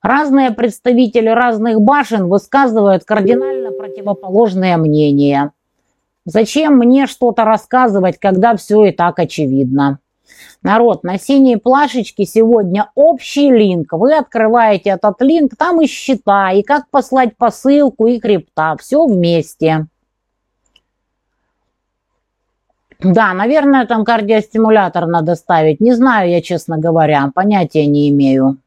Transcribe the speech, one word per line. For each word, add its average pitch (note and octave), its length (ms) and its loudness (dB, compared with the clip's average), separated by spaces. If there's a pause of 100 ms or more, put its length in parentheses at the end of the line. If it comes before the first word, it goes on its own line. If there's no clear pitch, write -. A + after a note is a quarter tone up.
Разные C4+ 520 0
представители A#3 760 0
разных A3+ 520 0
башен A3+ 480 0
высказывают G3+ 760 0
кардинально G#3+ 680 -2
противоположные F#3+ 1040 -2
мнения. C#3+ 760 0 (720)
Зачем C4+ 520 0
мне B3+ 300 2
что-то A#3 380 -2
рассказывать, G#3+ 760 0
когда G3+ 380 0
все G#3 280 2
и F#3+ 80 2
так F3 260 -2
очевидно? C#3 800 -2 (640)
Народ, G#3+ 420 0
на F#3 140 -6
синей C4+ 380 2
плашечке B3 680 -2
сегодня G#3+ 680 0
общий C#4+ 560 0
линк. G3 420 0
Вы A3+ 220 0
открываете A3 760 0
этот G3 300 -2
линк, C#4+ 360 0
там E4 240 0
и D4+ 60 2
счета, G3 680 -2
и G3+ 100 0
как C#4 280 -4
послать C4 460 -2
посылку, B3+ 680 0
и A#3+ 120 0
крипта. D#3+ 640 -4
Все D#4 260 0
вместе. E3 800 -2 (3250)
Да, F#3+ 340 2
наверное, C4+ 520 0
там A3 180 -2
кардиостимулятор G#3+ 1000 0
надо E3+ 280 -2
ставить. D#3 460 0
Не A#3 120 2
знаю A3+ 380 0
я, F3 100 0
честно E3 380 -6
говоря, D#3 560 0
понятия F3+ 520 0
не D3 220 0
имею. C3+ 480 0 (100)